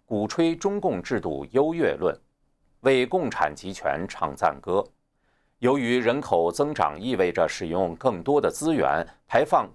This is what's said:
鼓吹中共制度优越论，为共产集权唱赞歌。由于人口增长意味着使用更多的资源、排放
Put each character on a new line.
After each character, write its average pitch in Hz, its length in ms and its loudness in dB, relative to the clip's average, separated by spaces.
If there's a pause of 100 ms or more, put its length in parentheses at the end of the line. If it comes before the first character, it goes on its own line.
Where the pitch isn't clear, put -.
鼓 107 220 -2
吹 165 280 0
中 202 240 -2
共 143 220 -2
制 113 180 -2
度 71 320 -6
优 151 220 2
越 123 260 0
论， 85 160 0 (640)
为 127 260 4
共 127 240 0
产 76 260 -2
集 92 160 -10
权 80 360 -4
唱 73 280 -6
赞 71 240 0
歌。 95 240 0 (760)
由 127 180 2
于 123 220 2
人 120 200 2
口 87 320 2
增 147 220 -2
长 80 260 0
意 120 160 -4
味 92 160 4
着 82 160 2
使 87 200 -6
用 85 280 -2
更 101 280 -2
多 139 180 2
的 98 80 2
资 156 240 -2
源、 78 340 0 (200)
排 220 180 2
放 131 300 2